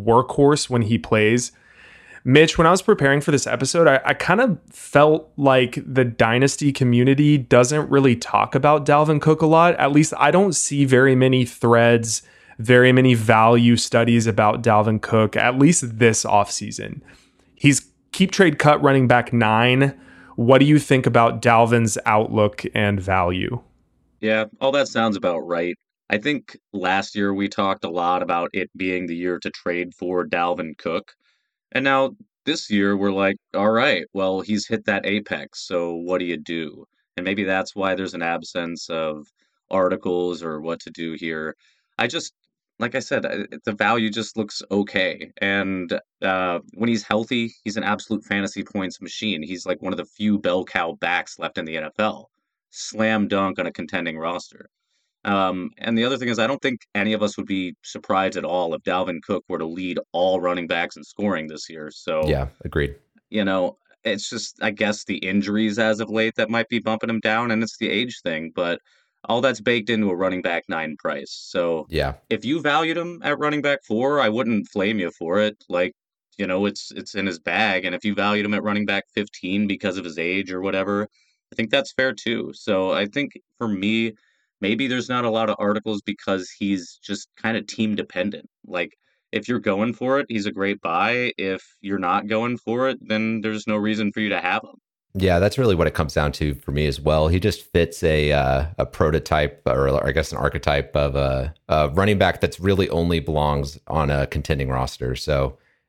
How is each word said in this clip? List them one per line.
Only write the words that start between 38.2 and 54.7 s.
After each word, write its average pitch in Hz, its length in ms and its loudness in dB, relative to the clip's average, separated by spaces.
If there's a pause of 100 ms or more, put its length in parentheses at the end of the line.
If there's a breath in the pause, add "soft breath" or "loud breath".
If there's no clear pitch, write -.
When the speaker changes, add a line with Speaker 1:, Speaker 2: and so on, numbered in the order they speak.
Speaker 2:
absence 85 680 -8
of 78 380 -6 (460)
articles 90 680 -2
or 78 200 -8
what 82 200 -8
to 80 100 -18
do 82 240 -8
here. 78 420 -8 (420)
I 117 80 -2
just, 156 260 -8 (460)
like 117 160 -6
I 127 60 -2
said, 120 260 -4
I, - 120 -6 (260)
the 110 80 -4
value 110 360 0
just 107 280 -6
looks 107 340 -8
okay. 95 680 -2
And, 95 600 -4 (240)
uh, 92 380 -2 (140)
when 113 140 -2
he's 113 140 -2
healthy, 113 500 -4 (120)
he's 104 120 -6
an 107 60 -6
absolute 104 420 -4
fantasy 101 380 -6
points 95 380 -8
machine. 92 420 -8
He's, 87 240 -12
like, 92 160 -6
one 95 100 -4
of 85 40 -4
the 82 80 -8
few 104 340 -2
bell 90 260 -2
cow 82 360 -4
backs 87 400 -4
left 82 180 -8
in 85 60 -8
the 80 120 -10
N 78 80 -6
F 78 140 -12
L. 107 320 -4 (400)
Slam 107 560 -2
dunk 95 320 -2
on 87 80 -4
a 82 60 -8
contending 85 440 -8
roster. 85 520 -10 (580)